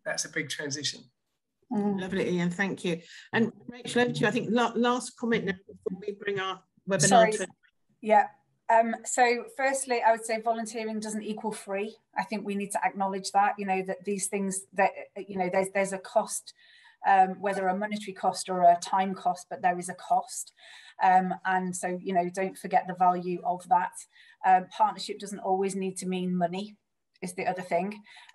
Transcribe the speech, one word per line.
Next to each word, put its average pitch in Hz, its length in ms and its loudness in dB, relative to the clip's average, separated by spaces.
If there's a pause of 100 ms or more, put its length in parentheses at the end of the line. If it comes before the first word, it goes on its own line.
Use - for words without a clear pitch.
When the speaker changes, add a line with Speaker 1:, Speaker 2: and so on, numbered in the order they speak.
Speaker 1:
that's 156 180 -4
a - 60 -8
big 151 180 -6
transition. 143 540 -8 (720)
Speaker 2:
Mm. 202 260 0
Speaker 3:
Lovely, 185 300 -2
Ian, 175 220 0
thank 190 340 -4
you. 170 160 -2 (320)
And 220 180 2 (160)
Rachel, 240 360 -2
over 240 100 0
to 240 60 -4
you. 240 80 4
I 208 40 2
think 202 180 -2
la-, 233 260 2
last 247 420 0
comment 233 280 0
now 190 80 -2 (140)
before 190 320 -8
we 208 140 -8
bring 202 260 -4
our 190 220 -6 (280)
webinar 196 180 4
Speaker 2:
Sorry. 202 260 8
Speaker 3:
to 196 140 -4 (520)
Speaker 2:
Yeah. 208 280 4 (420)
Um, 226 340 4
so 240 400 2 (140)
firstly, 269 440 0
I 220 100 6
would 226 120 0
say 220 160 -4
volunteering 220 600 -4
doesn't 214 220 -6
equal 214 280 -6
free. 202 420 -6 (240)
I 190 60 -2
think 202 220 -6
we 202 100 -4
need 202 160 -4
to - 140 -2
acknowledge 196 460 -2
that, 202 260 2
you 202 80 -6
know, 190 160 0
that 185 240 -8
these 202 220 -4
things 196 340 -4 (140)
that, 190 160 2 (360)
you 196 100 -8
know, 180 140 0
there's, 190 220 2
there's 196 180 0
a 190 80 -8
cost, - 540 -4 (520)
um, 190 360 4
whether 190 260 0
a 185 100 2
monetary 208 360 -6
cost - 340 -2
or 185 140 0
a 175 200 8
time 190 320 0
cost, 180 360 -4
but 165 120 -10
there 180 160 0
is 180 120 -8
a 175 60 -8
cost. - 580 -2 (500)
Um, 185 300 6 (100)
and 185 320 0
so, 180 260 -4
you 190 120 -4
know, 180 200 2
don't 190 240 -4
forget 185 300 0
the 180 60 -8
value 180 500 0
of 175 240 -4
that. 180 240 2 (540)
Um, 185 220 6
partnership 196 520 -2
doesn't 196 200 -10
always 190 360 0
need 190 220 -4
to 190 80 -8
mean 180 320 -2
money 180 400 -2 (440)
is 180 120 -10
the 175 140 -4
other 180 160 -4
thing. 190 380 -2 (320)